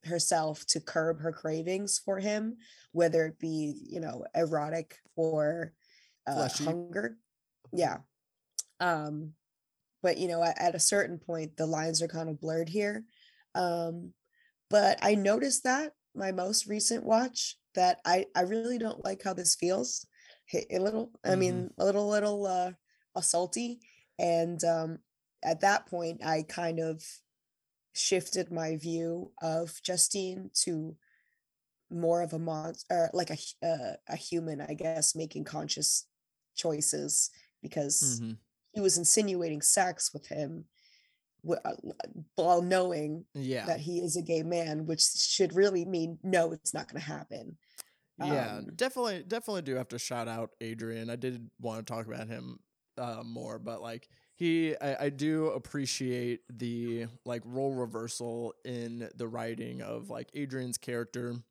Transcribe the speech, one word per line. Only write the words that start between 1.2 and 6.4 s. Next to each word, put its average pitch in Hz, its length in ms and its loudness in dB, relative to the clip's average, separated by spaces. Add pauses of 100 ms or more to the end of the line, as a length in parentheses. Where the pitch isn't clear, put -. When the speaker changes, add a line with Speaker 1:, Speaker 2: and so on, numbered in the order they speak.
Speaker 1:
her 160 120 -2
cravings 170 680 -2
for 196 220 -2
him, 214 380 -2 (340)
whether 165 340 6
it 160 120 -8
be, 156 520 -4
you 170 100 -6
know, 127 240 -8 (100)
erotic 160 640 0 (160)
or, 160 580 2 (520)
uh, 135 220 2